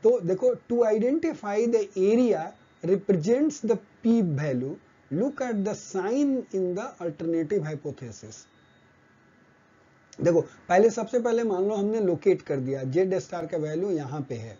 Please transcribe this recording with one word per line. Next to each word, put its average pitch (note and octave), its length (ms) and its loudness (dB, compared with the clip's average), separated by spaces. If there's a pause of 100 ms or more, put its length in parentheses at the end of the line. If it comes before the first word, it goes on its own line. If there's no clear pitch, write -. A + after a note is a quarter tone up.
तो A#3 160 6
देखो, F#3+ 340 2 (180)
to A#3+ 140 2
identify A3 720 0 (100)
the A3+ 140 2 (160)
area G3+ 460 4 (400)
represents G3+ 760 2
the A3 140 2 (280)
P A#3 180 4 (140)
value, C3+ 400 -2 (360)
look B3+ 300 -2
at A#3+ 240 -4
the G#3 100 -2
sign A#3 540 -2 (240)
in F#3+ 100 0 (120)
the G#3+ 100 -6 (160)
alternative E3 640 -2
hypothesis। C3 720 -12 (1800)
देखो, E3 220 4
पहले, G3 480 2
सबसे A3 300 -4
पहले A#3 240 0
मान G3 240 0
लो G#3+ 80 -2
हमने G#3+ 240 -2
लोकेट F#3 420 0
कर C#3+ 180 -4
दिया, C3+ 240 -4
जेड F3 360 0
स्टार E3+ 280 -10
का F3 100 -6
वैल्यू D#3 340 -4
यहाँ D3 380 -6
पे B2+ 60 -6
है। G#2+ 240 -14